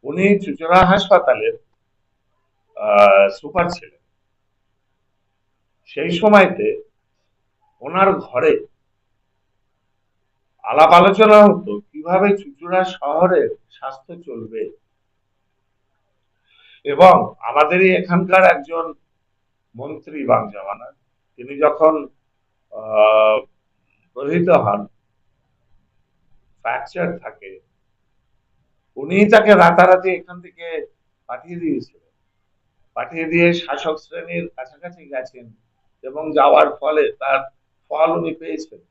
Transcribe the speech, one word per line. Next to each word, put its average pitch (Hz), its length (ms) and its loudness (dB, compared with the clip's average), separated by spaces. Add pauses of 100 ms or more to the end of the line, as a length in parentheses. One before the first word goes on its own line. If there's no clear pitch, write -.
উনি 170 160 -6 (200)
চুঁচুড়া 160 340 -2 (120)
হাসপাতালের, 131 640 0 (1200)
আহ, 101 500 4 (120)
সুপার 180 280 -6 (100)
ছিলেন। - 260 -20 (1900)
সেই 160 180 -8 (100)
সময়তে 196 480 2 (1120)
ওনার 185 280 0 (160)
ঘরে 143 260 -2 (2000)
আলাপ 151 260 4
আলোচনা 202 540 6
হতো 190 280 2 (180)
কিভাবে 190 460 -2
চুঁচুড়া 185 480 -6
শহরের 160 640 -2 (220)
স্বাস্থ্য - 420 -18 (140)
চলবে, 110 360 -14 (2250)
এবং 156 300 6 (340)
আমাদেরই 165 480 0
এখানকার 185 480 0
একজন 165 400 -2 (920)
মন্ত্রী 151 500 -18
বাম 110 180 0 (100)
জামানার, 101 400 -16 (420)
তিনি 127 220 -18
যখন, 156 360 0 (800)
আহ, 107 640 2 (760)
প্রহৃত 165 360 -6 (160)
হন, 104 160 -2 (1800)
ফ্র্যাকচার 170 480 -10 (100)
থাকে, 101 320 -20 (1500)
উনি 151 200 -6 (160)
তাকে 208 220 6
রাতারাতি 180 540 4 (100)
এখান 180 220 -20
থেকে 170 260 -20 (640)
পাঠিয়ে 170 340 -16
দিয়েছিলেন। - 520 -10 (840)
পাঠিয়ে 165 360 -10
দিয়ে 170 160 2 (140)
শাসক 156 360 -8
শ্রেণীর 170 460 -14 (120)
কাছাকাছি 160 460 -20 (100)
গেছেন 127 340 -14 (560)
এবং 139 200 -14 (100)
যাওয়ার 147 360 4 (120)
ফলে 151 240 0 (160)
তার 135 200 -4 (480)
ফল 160 200 -2 (100)
উনি 165 160 -8
পেয়েছেন। 160 460 -16 (100)